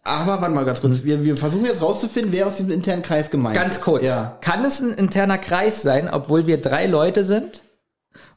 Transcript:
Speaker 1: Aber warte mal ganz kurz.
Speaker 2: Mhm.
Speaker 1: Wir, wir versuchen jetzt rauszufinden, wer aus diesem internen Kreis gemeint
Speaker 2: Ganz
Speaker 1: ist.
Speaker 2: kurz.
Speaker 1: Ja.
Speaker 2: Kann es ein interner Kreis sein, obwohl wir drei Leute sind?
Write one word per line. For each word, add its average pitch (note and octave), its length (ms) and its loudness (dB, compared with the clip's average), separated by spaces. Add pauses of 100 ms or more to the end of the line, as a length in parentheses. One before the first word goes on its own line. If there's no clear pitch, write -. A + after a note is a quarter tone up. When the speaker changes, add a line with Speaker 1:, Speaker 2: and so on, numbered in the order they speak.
Speaker 1:
Aber F3 380 -2
warte E3+ 120 0
mal C#3 120 0
ganz - 160 -2
kurz. B2+ 180 2
Speaker 2:
Mhm. C3 60 -8
Speaker 1:
Wir, D3 180 2
wir D3+ 140 2
versuchen D#3 260 0
jetzt A#3+ 160 0
rauszufinden, G3+ 520 0
wer F#3+ 140 2
aus G3 120 -4
diesem F#3+ 120 -2
internen F3+ 320 -2
Kreis D3+ 280 -2
gemeint A#2+ 260 0
Speaker 2:
Ganz F#3 200 0
Speaker 1:
ist. - 40 -4
Speaker 2:
kurz. C3 260 2
Speaker 1:
Ja. A#2+ 360 -2
Speaker 2:
Kann F#3+ 220 0
es C#4 160 0
ein A#3+ 120 -2
interner G3 460 0
Kreis G3+ 440 -2
sein, C#3+ 260 2
obwohl D#3 380 0
wir D#3+ 140 2
drei C#3+ 260 0
Leute F#3 380 2
sind? G#3+ 380 -2 (760)